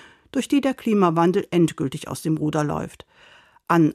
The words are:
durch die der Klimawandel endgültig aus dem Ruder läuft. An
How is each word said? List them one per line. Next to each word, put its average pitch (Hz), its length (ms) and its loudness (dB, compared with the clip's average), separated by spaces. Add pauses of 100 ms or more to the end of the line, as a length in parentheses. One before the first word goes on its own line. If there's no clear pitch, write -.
(300)
durch 262 180 -4
die 285 140 2
der 262 120 -2
Klimawandel 180 760 0
endgültig 156 580 0
aus - 140 -10
dem 160 160 -2
Ruder 151 260 -2
läuft. - 400 -8 (640)
An 165 260 4